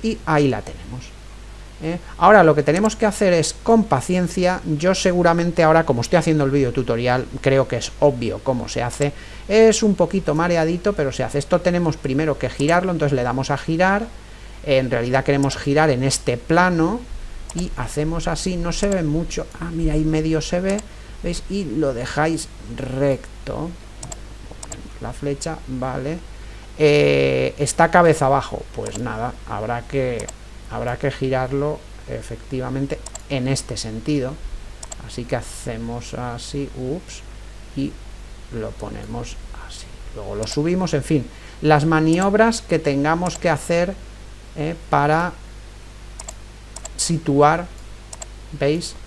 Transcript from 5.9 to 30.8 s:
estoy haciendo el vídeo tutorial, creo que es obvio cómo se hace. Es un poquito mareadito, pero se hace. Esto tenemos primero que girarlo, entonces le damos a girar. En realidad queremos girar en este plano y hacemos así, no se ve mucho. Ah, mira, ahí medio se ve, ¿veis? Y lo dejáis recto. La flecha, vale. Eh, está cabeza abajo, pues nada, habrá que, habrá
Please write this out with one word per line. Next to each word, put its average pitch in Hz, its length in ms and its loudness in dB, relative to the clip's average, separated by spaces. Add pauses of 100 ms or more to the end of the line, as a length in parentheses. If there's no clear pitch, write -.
estoy 175 160 4
haciendo 156 260 4
el 135 60 2
vídeo 135 220 2
tutorial, 123 540 2 (140)
creo 135 260 4
que 127 100 -2
es - 240 -6
obvio 120 440 2
cómo 123 240 0
se 120 140 -2
hace. 139 300 0 (360)
Es 220 340 6
un 208 140 4
poquito 170 380 2
mareadito, 170 580 2
pero 151 180 0
se 123 140 -2
hace. 131 140 -2
Esto 175 220 2
tenemos 175 360 2
primero 139 420 0
que 127 100 -2
girarlo, 175 440 2
entonces 147 240 2
le 123 80 0
damos 127 260 -2
a 139 80 0
girar. 185 480 2 (580)
En 131 260 4
realidad 127 340 2
queremos 139 320 4
girar 151 320 4
en 131 140 2
este 131 340 0
plano 175 640 4 (540)
y 170 240 -4
hacemos 156 500 -2
así, 175 300 -2
no 170 140 -2
se 202 160 0
ve 190 140 2
mucho. 160 440 -2 (120)
Ah, 170 140 -6
mira, 160 220 2
ahí 156 100 4
medio 156 380 2
se 175 180 -2
ve, 190 200 0 (420)
¿veis? 175 260 -4
Y 196 160 -2
lo 139 300 0
dejáis 151 540 -2 (280)
recto. 135 920 -2 (1300)
La 110 120 -8
flecha, 143 540 -4
vale. 131 520 -4 (600)
Eh, 139 800 4
está 165 320 2
cabeza 165 360 6
abajo, 135 360 0 (120)
pues 107 240 -6
nada, 117 360 -4 (140)
habrá 113 340 -4
que, 127 440 -2 (440)
habrá 117 260 -4